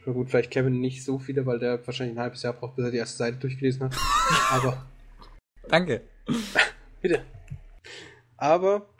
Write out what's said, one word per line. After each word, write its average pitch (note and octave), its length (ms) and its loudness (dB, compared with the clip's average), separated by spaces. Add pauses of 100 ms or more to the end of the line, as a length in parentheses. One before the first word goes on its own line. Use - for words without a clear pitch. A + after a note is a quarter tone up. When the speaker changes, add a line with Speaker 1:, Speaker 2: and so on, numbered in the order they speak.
Speaker 1:
Na C3 80 -2
gut, B2 160 -2
vielleicht A#2+ 220 2
Kevin B2+ 300 2
nicht B2+ 220 -4
so C3+ 160 -2
viele, C3+ 260 -2
weil A#2+ 140 0
der A#2+ 260 -2
wahrscheinlich B2 320 -4
ein A#2 40 -4
halbes A#2+ 220 -6
Jahr A#2+ 100 -2
braucht, - 240 -10
bis B2 80 0
er A#2+ 60 0
die B2 60 0
erste A2+ 200 -4
Seite A#2+ 200 -2
durchgelesen C3 460 -2
hat. C3 120 -4 (280)
<laughs> - 280 4
Aber B2+ 340 0 (840)
Speaker 2:
Danke. E3 340 2 (240)
Speaker 1:
<laughs> - 760 -2
Bitte. E3+ 240 2 (1120)
Aber, F#3 540 4 (100)